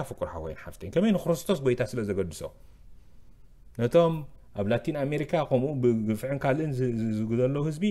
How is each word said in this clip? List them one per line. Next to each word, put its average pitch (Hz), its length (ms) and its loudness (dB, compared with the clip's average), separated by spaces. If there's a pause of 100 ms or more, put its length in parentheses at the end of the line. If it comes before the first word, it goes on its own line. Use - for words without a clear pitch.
ፍቁር - 240 -6
ሓወይን 78 300 -10
ሓፍተይን። - 340 -12
ከመይ 202 200 4
ንክርስቶስ 170 480 0
ጎይታ 127 260 2
ስለ 127 180 -6
ዘገድሶ። 92 380 -2 (1400)
ነቶም 160 380 4 (360)
ኣብ 104 160 -4
ላቲን 120 300 0
ኣሜሪካ 147 360 -2 (100)
ከምኡ 135 340 2
ብግፍዕን 120 640 2
ካልእን 143 340 0
ዝ-፣ 127 180 0
ዝ-፣ 113 240 -2
ዝ-፣ 110 140 -2
ዘለዉ 131 340 2
ህዝቢ 156 280 -2